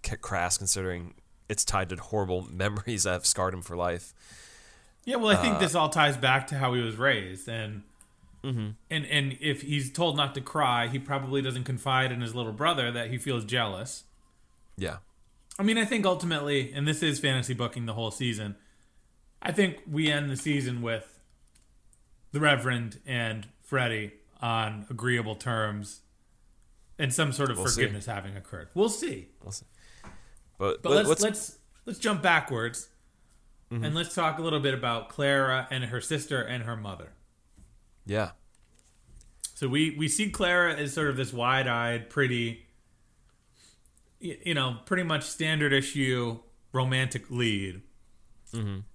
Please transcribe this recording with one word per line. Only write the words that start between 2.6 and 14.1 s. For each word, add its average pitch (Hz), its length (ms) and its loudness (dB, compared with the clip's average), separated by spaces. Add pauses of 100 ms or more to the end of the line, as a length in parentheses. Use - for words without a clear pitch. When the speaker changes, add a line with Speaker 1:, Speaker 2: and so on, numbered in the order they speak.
Speaker 1:
that 95 80 2
have 87 140 -2
scarred 92 280 2
him 90 80 -8
for 87 140 -8
life. 87 380 -2 (920)
Speaker 2:
Yeah, 254 140 -2
well, 214 200 6
I - 40 4
think 160 140 4
Speaker 1:
Uh, 151 40 2
Speaker 2:
this 170 160 2
all 156 140 4
ties 147 260 6
back 131 320 4
to 143 100 -4
how 131 180 0
he 123 60 2
was 113 140 -2
raised, 107 540 0
and 104 320 -8 (640)
Speaker 1:
Mm-hmm. 117 240 -2 (200)
Speaker 2:
and, 151 160 -2
and 139 360 0
if 151 220 0
he's 139 280 -2
told 165 260 2
not 139 180 0
to 139 60 -4
cry, 123 460 2
he 131 120 -2
probably 139 420 -2
doesn't 127 220 -4
confide 131 480 2
in 120 100 -2
his 113 140 -4
little 113 180 -2
brother 135 380 2
that 117 180 -4
he 123 80 -2
feels 120 280 -2
jealous. 110 580 -2 (760)